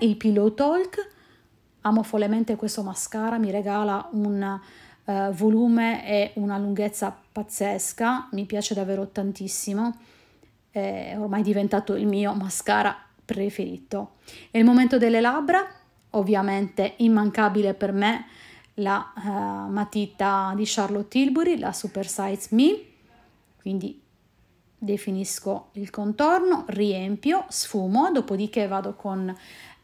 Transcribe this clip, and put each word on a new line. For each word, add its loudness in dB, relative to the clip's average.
il 2
Pillow 4
Talk. 0
Amo 2
follemente 0
questo -6
mascara, -6
mi 0
regala -2
un, -2
eh, -2
volume 2
e 0
una -2
lunghezza -4
pazzesca, -4
mi -4
piace -4
davvero -2
tantissimo, -4
è -6
ormai -2
diventato 2
il -2
mio 0
mascara 0
preferito. -6
È 0
il 10
momento 8
delle 4
labbra, 2
ovviamente 0
immancabile 4
per -4
me 0
la, -2
eh, -6
matita -2
di -2
Charlotte -2
Tilbury, 2
la -4
Super -6
Size -6
Me, 4
quindi -8
definisco -6
il -12
contorno, 2
riempio, 0
sfumo, 0
dopodiché 0
vado -4
con -6